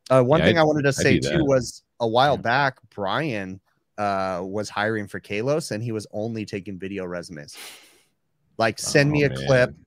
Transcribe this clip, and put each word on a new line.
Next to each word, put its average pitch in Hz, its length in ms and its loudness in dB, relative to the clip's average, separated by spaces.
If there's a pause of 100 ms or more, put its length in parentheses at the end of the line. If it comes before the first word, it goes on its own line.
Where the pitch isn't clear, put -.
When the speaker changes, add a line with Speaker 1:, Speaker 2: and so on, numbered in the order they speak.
Speaker 1:
Uh, 131 120 6
one 131 180 4
Speaker 2:
Yeah, - 60 4
Speaker 1:
thing 113 120 6
Speaker 2:
I'd, 160 40 6
Speaker 1:
I - 20 6
wanted 151 200 2
to 139 160 2
Speaker 2:
I'd - 40 0
Speaker 1:
say 131 120 4
Speaker 2:
do - 60 2
Speaker 1:
too 139 180 0
Speaker 2:
that. 156 60 2
Speaker 1:
was 131 380 -2 (160)
a 117 80 -2
while 123 300 4
Speaker 2:
Yeah. 98 40 -8
Speaker 1:
back, 131 360 0 (120)
Brian, 101 720 -4 (380)
uh, 95 460 -2
was 101 260 -6
hiring 107 380 -2
for - 120 -10
Kalos, 120 520 -4
and 104 120 -6
he 120 80 -6
was 107 200 -6
only 110 340 -6
taking 98 320 -10
video 95 280 -8
resumes. 85 520 -12 (1000)
Like, 110 220 0
send 143 320 2
me 147 120 2
Speaker 2:
Oh, - 20 4
Speaker 1:
a 135 40 2
Speaker 2:
man. 131 180 -8
Speaker 1:
clip, 127 280 4 (120)